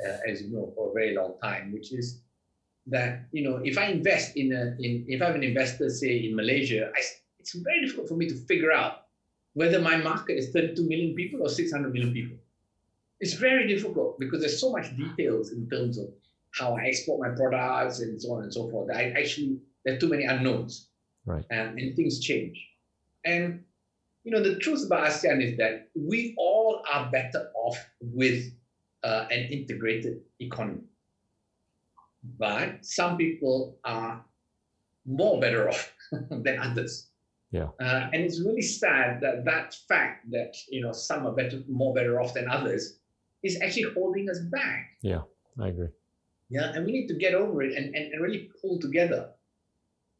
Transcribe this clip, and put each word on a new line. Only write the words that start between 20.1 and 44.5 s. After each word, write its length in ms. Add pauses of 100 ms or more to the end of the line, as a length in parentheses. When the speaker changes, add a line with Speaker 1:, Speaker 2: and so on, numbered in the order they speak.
Speaker 1:
unknowns. 640 (380)
Speaker 2:
Right. 240
Speaker 1:
And, 280
and 160
things 240
change. 480 (580)
And, 380 (640)
you 80
know, 100
the 160
truth 280
about 200
asean 360
is 160
that 360
we 440
all 520
are 200
better 440
off 240 (220)
with, 500 (540)
uh, 260
an 220
integrated 720 (180)
economy. 420 (1600)
But 460
some 320
people 680
are 400 (840)
more 340
better 280
off 240 (200)
<laughs> 180
than 280
others. 500 (420)
Speaker 2:
Yeah. 180 (120)
Speaker 1:
Uh, 320
and 100
it's 180
really 220
sad 580
that 240
that 300 (140)
fact 420
that, 260 (120)
you 120
know, 120
some 340
are 60
better, 360
more 260
better 260
off 140
than 140
others 500 (440)
is 200
actually 320
holding 340
us 100 (120)